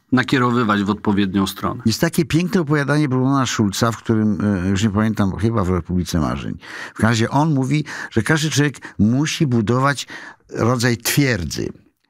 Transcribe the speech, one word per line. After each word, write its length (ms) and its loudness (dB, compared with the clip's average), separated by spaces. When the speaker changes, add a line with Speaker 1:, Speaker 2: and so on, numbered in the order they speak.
Speaker 1:
nakierowywać 720 2
w 60 -2
odpowiednią 580 0
stronę. 380 -6
Speaker 2:
Jest 160 0
takie 240 0
piękne 360 0
opowiadanie 480 0
Brunona 360 0
Schulza, 460 0
w 60 -6
którym, 400 0
e, 40 0
już 140 0
nie 60 4
pamiętam, 480 0
chyba 260 0
w 60 0
Republice 500 0
Marzeń. 380 -4
W 40 -20
każdym 120 2
razie 200 2
on 240 2
mówi, 320 0
że 100 0
każdy 280 0
człowiek 300 0
musi 480 2
budować 600 0
rodzaj 480 0
twierdzy, 720 -2